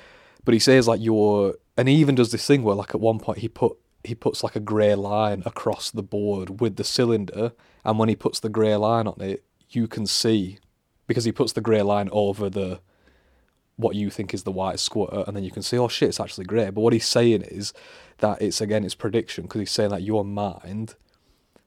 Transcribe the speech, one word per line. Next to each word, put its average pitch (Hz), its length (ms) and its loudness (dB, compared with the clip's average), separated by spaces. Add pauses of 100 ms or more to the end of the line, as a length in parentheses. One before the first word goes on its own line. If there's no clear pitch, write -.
(440)
but 117 100 6
he 110 60 4
says, 131 260 6
like, 113 160 2
you're, 104 540 4 (200)
and 123 120 2
he 143 80 8
even 143 180 6
does 123 160 4
this 107 160 -4
thing 143 160 6
where, 104 140 2
like, 101 180 -6
at - 60 -2
one 110 180 2
point 107 200 -6
he 113 100 -6
put, - 280 -2 (280)
he 117 100 -8
puts, - 300 -2
like, - 100 -8
a 110 60 -4
grey 107 340 2
line 101 500 0
across - 460 -4
the 104 140 -8
board 101 560 -4
with 110 160 0
the 101 80 -6
cylinder, 113 680 0 (300)
and 110 140 0
when 110 100 4
he 107 60 2
puts - 240 -4
the 113 100 -6
grey 107 280 2
line 107 320 2
on - 120 -10
it, 98 220 -6 (280)
you 113 180 -2
can 110 180 -6
see, 101 540 0 (480)
because 120 160 -2
he 113 80 0
puts 120 220 -2
the 113 60 -2
grey 107 220 2
line 101 300 0
over 101 360 0
the, 92 300 -6 (960)
what 110 220 -6
you 101 140 -4
think 95 220 -10
is 98 120 -10
the 101 80 -6
white 95 260 -6
square, 98 480 -6
and 104 100 -10
then 98 60 -8
you 92 80 -8
can 104 120 -12
see, - 140 -4
"Oh 123 120 0
shit, - 220 0
it's - 100 -8
actually 98 240 -10
grey." 101 260 -2
But 104 120 -2
what 117 100 6
he's 117 120 2
saying 117 380 4
is 101 300 -10 (460)
that 107 220 0
it's, 104 200 -2
again, 104 240 0
it's 92 100 -6
prediction, 107 540 -4
'cause - 100 -6
he's 101 140 -4
saying 107 180 2
that 95 120 -4
your 104 220 0
mind, 101 680 -6 (720)